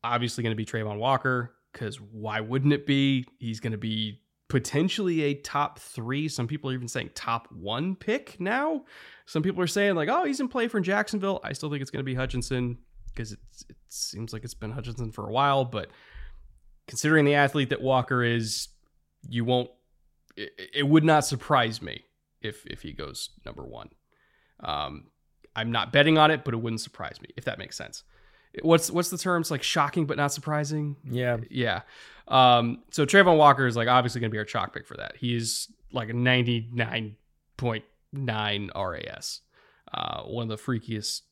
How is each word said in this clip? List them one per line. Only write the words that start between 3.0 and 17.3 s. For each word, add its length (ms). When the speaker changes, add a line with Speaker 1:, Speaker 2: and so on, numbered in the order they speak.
Speaker 1:
He's 220
gonna 180
be 420
potentially 760
a 120
top 440
three. 500
Some 200
people 220
are 40
even 140
saying 260
top 380
one 420
pick 460
now. 440
Some 180
people 200
are 60
saying, 260
like, 140
"Oh, 160
he's 160
in 80
play 200
for 120
Jacksonville." 640
I 80
still 180
think 120
it's 80
gonna 120
be 120
Hutchinson, 640
'cause 180
it's, 360
it 80
seems 440
like 120
it's 100
been 180
Hutchinson 400
for 160
a 40
while, 320
but 260
considering 380
the 80